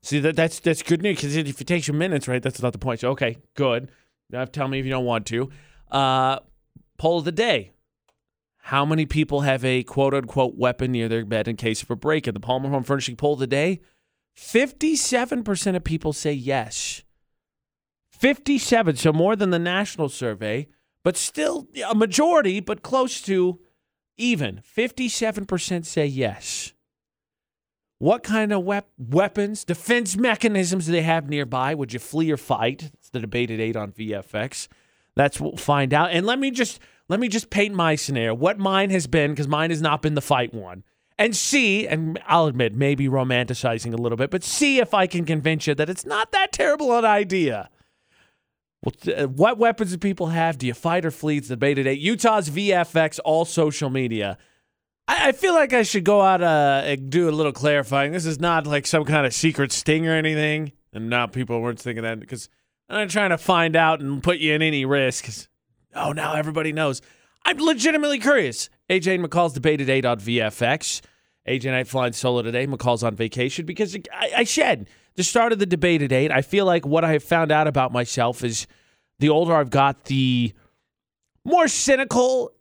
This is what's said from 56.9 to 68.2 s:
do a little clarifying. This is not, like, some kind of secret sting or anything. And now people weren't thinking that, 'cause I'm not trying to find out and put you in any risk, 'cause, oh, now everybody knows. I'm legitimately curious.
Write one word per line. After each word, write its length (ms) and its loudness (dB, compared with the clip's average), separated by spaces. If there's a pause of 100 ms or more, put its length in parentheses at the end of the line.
do 180 2
a 40 2
little 200 0
clarifying. 600 0
This 120 -4
is 160 -4
not, 260 0
like, 200 0
some 180 2
kind 220 2
of 80 -2
secret 380 0
sting 340 0
or 60 2
anything. 600 0 (220)
And 160 -8
now 160 0
people 340 -4
weren't 200 -4
thinking 240 -8
that, 220 -6
'cause 220 -14 (400)
I'm 80 -6
not 140 -2
trying 200 2
to 80 2
find 380 2
out 240 4
and 220 -6
put 160 2
you 160 2
in 80 2
any 220 0
risk, 420 0
'cause, 220 -14 (460)
oh, 180 -4
now 220 -4
everybody 380 -2
knows. 300 -2 (420)
I'm 140 0
legitimately 600 2
curious. 500 2 (200)